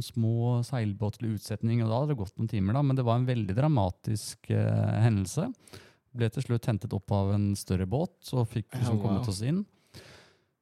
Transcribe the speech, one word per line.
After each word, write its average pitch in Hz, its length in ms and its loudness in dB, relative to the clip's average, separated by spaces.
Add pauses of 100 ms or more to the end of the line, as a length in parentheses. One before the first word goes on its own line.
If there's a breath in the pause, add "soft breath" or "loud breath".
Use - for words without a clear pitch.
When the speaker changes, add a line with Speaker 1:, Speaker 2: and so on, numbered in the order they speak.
Speaker 1:
små 117 580 0
seilbåter 104 560 -4
til 113 160 -4
utsetning, 113 480 -2
og 110 80 2
da 113 80 2
hadde 151 140 0
det 120 80 -2
gått - 180 -10
noen 113 120 -2
timer 101 260 2
da, 147 80 2
men 135 100 2
det 131 80 0
var 117 160 4
en 127 80 0
veldig 110 300 0
dramatisk, 113 1000 0
eh, 107 480 2
hendelse. 117 460 2 (640 loud breath)
Ble 117 140 0
til 131 160 -4
slutt 120 240 -2
hentet 107 260 -2
opp - 160 -4
av 98 240 2
en 101 240 2
større 92 300 0
båt, - 440 -6
og 120 140 0
fikk - 240 -6
Speaker 2:
Ja, 127 80 -6
Speaker 1:
liksom 113 200 2
Speaker 2:
wow. 98 80 0
Speaker 1:
kommet 101 200 0
oss 98 140 -4
inn. 165 240 -2 (960 loud breath)